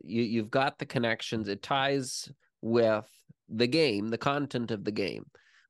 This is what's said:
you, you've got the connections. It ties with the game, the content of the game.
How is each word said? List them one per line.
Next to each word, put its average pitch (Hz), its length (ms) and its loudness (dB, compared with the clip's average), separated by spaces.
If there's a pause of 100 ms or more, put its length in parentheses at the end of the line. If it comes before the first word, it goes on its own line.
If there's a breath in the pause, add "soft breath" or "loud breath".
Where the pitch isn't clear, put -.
you, 113 200 0
you've 113 280 0
got 135 300 2
the 139 60 -6
connections. 113 600 -2
It 98 160 -6
ties 139 680 -2 (320)
with 110 480 4 (400)
the 117 200 2
game, 123 400 2
the 113 100 -2
content 139 540 -2
of 101 100 -4
the 107 80 -2
game. 90 340 -4 (460 soft breath)